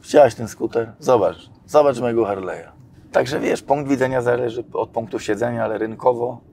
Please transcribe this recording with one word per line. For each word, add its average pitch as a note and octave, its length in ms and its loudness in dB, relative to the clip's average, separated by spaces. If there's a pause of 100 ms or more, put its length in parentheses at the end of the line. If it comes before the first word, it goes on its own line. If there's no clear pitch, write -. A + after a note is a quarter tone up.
Chciałaś C#3 340 6
ten A#2 120 -8
skuter? A2+ 520 -6
Zobacz, G#2+ 500 0 (160)
zobacz C#3+ 340 2
mojego A#2 240 0
Harley'a”. F#2 480 -6 (400)
Także C3 280 0
wiesz, - 220 -2
punkt C#3+ 280 -2
widzenia C3 320 0
zależy A#2+ 420 -2 (100)
od A2 160 -4
punktu A#2 300 -8
siedzenia, A2+ 440 -4
ale A2 140 -4
rynkowo A#2+ 640 -2 (120)